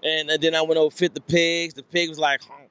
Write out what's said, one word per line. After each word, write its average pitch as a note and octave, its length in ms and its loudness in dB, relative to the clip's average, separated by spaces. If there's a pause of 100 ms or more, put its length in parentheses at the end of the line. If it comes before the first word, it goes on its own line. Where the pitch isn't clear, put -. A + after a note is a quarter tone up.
And, D#3 280 -4
and D#3 120 0
then D#3+ 140 0
I D#3+ 60 2
went D#3+ 160 0
over D#3 180 2
fit F3 180 0
the - 80 -10
pigs. E3+ 520 0
The C#3 100 -20
pig E3+ 260 -2
was D#3 100 -12
like, C#3+ 240 0
honk C#3 280 -20